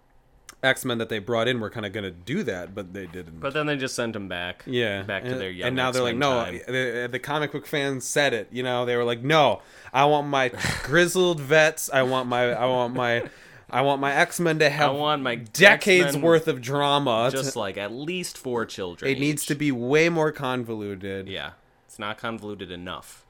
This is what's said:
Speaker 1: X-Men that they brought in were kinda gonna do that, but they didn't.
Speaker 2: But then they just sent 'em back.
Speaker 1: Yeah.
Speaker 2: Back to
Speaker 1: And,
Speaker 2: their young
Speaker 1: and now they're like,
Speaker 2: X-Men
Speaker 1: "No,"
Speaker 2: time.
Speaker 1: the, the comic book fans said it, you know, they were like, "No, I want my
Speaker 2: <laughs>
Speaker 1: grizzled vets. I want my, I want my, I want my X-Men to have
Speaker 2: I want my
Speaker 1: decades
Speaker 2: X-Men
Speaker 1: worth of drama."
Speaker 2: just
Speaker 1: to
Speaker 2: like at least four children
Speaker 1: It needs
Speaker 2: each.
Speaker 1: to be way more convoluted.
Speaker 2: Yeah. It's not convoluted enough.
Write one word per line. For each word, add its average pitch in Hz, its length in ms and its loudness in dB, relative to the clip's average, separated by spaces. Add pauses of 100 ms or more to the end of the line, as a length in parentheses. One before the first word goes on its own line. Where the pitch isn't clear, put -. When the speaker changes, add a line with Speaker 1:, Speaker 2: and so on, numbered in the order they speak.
(640)
Speaker 1:
X-Men 127 360 0
that 113 100 -4
they 110 100 -4
brought 113 300 0
in 127 100 0
were 104 120 -6
kinda 107 180 -8
gonna 98 220 -6
do 92 320 -6
that, 92 320 -6
but 92 180 -10
they 95 140 -10
didn't. 82 340 -14
Speaker 2:
But 139 140 -6
then 151 100 -2
they 147 140 -2
just 131 160 -4
sent 117 200 -4
'em 98 140 -8
back. 90 380 -8
Speaker 1:
Yeah. 113 380 -2
Speaker 2:
Back 98 200 -4
to 123 80 -6
Speaker 1:
And, 131 80 -6
Speaker 2:
their 95 100 -6
young 90 180 -4
Speaker 1:
and 127 80 -2
now 127 140 0
they're 127 120 0
like, 120 140 0
Speaker 2:
X-Men 139 140 2
Speaker 1:
"No," 120 140 0
Speaker 2:
time. - 220 -8
Speaker 1:
the, 123 440 -4
the 127 80 -6
comic 143 340 -4
book 147 140 -8
fans 139 400 -4
said 139 280 2
it, 104 180 -4
you 123 100 -6
know, 123 220 0
they 120 120 0
were 120 80 0
like, 120 180 -2
"No, 139 400 4 (280)
I 135 140 4
want 147 240 4
my 135 220 2 (180)
Speaker 2:
<laughs> - 140 -4
Speaker 1:
grizzled 175 580 2
vets. 156 500 4
I 135 120 4
want 127 260 2
my, 123 240 2
I 117 140 0
want 123 280 2
my, 120 320 0 (440)
I 120 100 0
want 139 220 2
my 139 100 2
X-Men 160 460 2
to 151 100 6
have 147 220 2
Speaker 2:
I - 20 -2
want 147 300 0
my 120 140 -2
Speaker 1:
decades 185 720 6
Speaker 2:
X-Men 143 140 -2
Speaker 1:
worth 160 240 6
of 135 140 0
drama." 135 720 2
Speaker 2:
just 131 220 -2
Speaker 1:
to 120 40 -6
Speaker 2:
like 98 200 -4
at 101 140 -6
least 170 440 -8
four 117 300 -4
children 95 440 -6
Speaker 1:
It 135 80 0
needs 143 260 0
Speaker 2:
each. - 40 -10
Speaker 1:
to 156 60 0
be 143 180 0
way 143 380 4
more 156 200 2
convoluted. 104 1000 -6
Speaker 2:
Yeah. 78 240 -8 (340)
It's - 120 -20
not 107 200 -6
convoluted 104 520 -8
enough. 87 600 -12